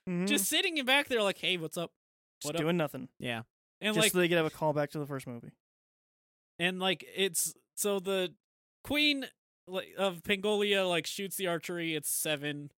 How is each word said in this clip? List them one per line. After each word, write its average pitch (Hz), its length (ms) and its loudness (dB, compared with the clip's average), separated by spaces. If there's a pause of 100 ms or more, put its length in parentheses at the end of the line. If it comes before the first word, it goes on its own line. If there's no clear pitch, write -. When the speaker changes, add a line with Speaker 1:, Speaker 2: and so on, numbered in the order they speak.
Speaker 1:
Mm-hmm. 180 160 0
Speaker 2:
just 202 240 2
sitting 330 280 0
in 269 80 -2
back 277 220 4
there 233 140 2
like, 196 160 0
"Hey, 180 200 -2
what's 160 200 -6
up? 170 160 -6 (480)
Speaker 1:
Just - 80 -6
Speaker 2:
What 151 60 -4
up?" 165 60 0
Speaker 1:
doing 170 160 2
nothing. 135 320 -2 (100)
Speaker 3:
Yeah. 117 240 -4 (360)
Speaker 2:
And, 214 140 0
Speaker 1:
Just 214 120 4
Speaker 2:
like, 196 80 4
Speaker 1:
so 180 40 2
they 175 100 6
could 170 100 4
have 165 100 4
a - 20 -4
callback 147 420 0
to 160 80 -6
the 147 60 -6
first 135 220 -8
movie. 123 240 -12 (1080)
Speaker 2:
and, 180 200 0
like, 185 260 0 (100)
it's, 190 380 0 (220)
so 202 240 0
the 185 340 -2 (500)
Queen, 285 440 2 (400)
like, 185 300 -6
of 185 260 0
Pangolia, 202 680 2
like, 170 160 2
shoots 196 300 -6
the 196 120 -4
archery, 170 460 -2
it's 151 160 -4
seven. 147 720 -2